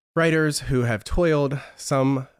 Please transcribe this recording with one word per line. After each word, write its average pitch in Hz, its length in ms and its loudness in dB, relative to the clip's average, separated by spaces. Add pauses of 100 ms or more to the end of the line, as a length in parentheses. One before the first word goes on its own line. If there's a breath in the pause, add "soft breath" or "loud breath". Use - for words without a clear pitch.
(140)
writers 160 460 0
who 127 220 0
have 117 220 -2
toiled, 147 540 0 (180 loud breath)
some 135 520 0 (120)